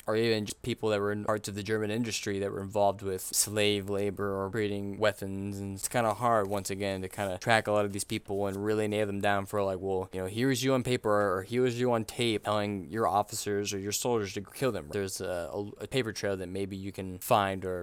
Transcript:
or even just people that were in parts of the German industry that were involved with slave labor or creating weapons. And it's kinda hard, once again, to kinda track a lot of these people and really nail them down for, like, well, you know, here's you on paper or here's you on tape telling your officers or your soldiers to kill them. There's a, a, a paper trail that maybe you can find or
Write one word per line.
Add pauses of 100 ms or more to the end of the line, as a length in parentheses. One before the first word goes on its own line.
or
even
just
people
that
were
in
parts
of
the
German
industry
that
were
involved
with
slave
labor
or
creating
weapons.
And
it's
kinda
hard,
once
again,
to
kinda
track
a
lot
of
these
people
and
really
nail
them
down
for,
like,
well,
you
know,
here's
you
on
paper
or
here's
you
on
tape
telling
your
officers
or
your
soldiers
to
kill
them.
There's
a,
a,
a
paper
trail
that
maybe
you
can
find
or